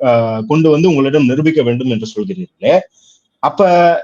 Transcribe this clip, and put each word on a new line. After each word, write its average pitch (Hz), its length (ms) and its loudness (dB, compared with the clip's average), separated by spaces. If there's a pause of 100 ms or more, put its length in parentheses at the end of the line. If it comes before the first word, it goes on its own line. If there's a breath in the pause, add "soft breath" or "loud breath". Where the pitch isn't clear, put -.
ஆ, 113 380 0
கொண்டு 156 300 0
வந்து 156 180 2
உங்களிடம் 139 380 0
நிரூபிக்க 151 360 0
வேண்டும் 123 280 -2
என்று 110 160 -4
சொல்கிறீர்களே, 98 720 -4 (640 soft breath)
அப்ப 151 200 -2 (420)